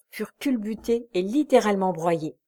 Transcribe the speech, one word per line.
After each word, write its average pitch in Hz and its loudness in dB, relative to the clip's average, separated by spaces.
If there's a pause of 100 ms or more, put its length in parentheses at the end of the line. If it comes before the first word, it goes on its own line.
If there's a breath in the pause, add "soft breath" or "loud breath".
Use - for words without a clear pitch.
furent - -10
culbutés 233 -2
et 180 0
littéralement 202 2
broyés. 160 -2